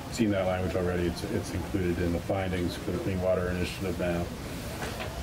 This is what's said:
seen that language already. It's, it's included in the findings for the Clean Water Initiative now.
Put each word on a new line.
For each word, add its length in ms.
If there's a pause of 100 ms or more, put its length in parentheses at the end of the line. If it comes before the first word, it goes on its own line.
(120)
seen 200
that 160
language 280
already. 300
It's, 200
it's 280
included 460
in 140
the 80
findings 540
for 140
the 100
Clean 220
Water 300
Initiative 480
now. 260 (960)